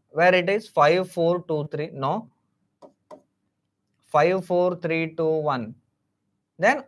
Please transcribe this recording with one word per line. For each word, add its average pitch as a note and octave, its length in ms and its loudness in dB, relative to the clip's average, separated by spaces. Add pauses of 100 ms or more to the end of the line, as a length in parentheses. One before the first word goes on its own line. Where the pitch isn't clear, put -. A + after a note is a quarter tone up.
(100)
Where F3+ 240 4
it F3 140 2
is? G#3+ 180 -2
Five, F3 440 2
four, E3+ 360 -2
two, D3+ 240 -4
three. D3+ 220 -8
No. E3 380 -6 (1800)
Five, F3 400 0
four, F3+ 300 0
three, D#3+ 380 -4
two, E3 100 -4
one. D3 500 -2 (840)
Then B3 300 0